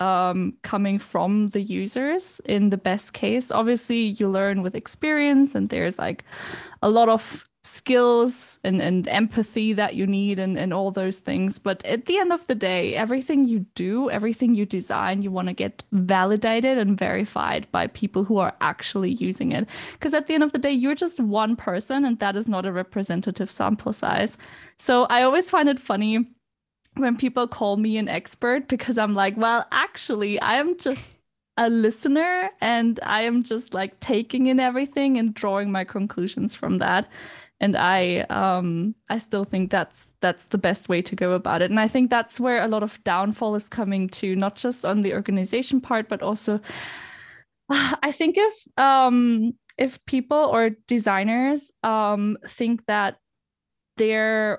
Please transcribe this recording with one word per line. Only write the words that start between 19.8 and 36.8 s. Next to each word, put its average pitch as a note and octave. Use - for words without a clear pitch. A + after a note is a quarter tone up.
'Cause D4+
at D4+
the D#4+
end D4+
of D4
the C#4+
day, C#4
you're C4+
just E4+
one A3
person, A#3+
and A#3
that G3
is A3+
not F#3
a F#3+
representative F#3
sample -
size. -
So B3
I A#3+
always D4+
find D4+
it C4
funny G#3+
when A#3+
people B3
call G3+
me A3
an G#3
expert, B3
because A#3+
I'm G#3+
like, G3
"Well, A3+
actually, G#3
I A3
am E4
just -
a A#3
listener, D4+
and A#3
I G#3+
am A#3
just, A#3
like, F#3+
taking A#3+
in C4
everything C4+
and A3+
drawing G3+
my F#3+
conclusions G3
from -
that." F#3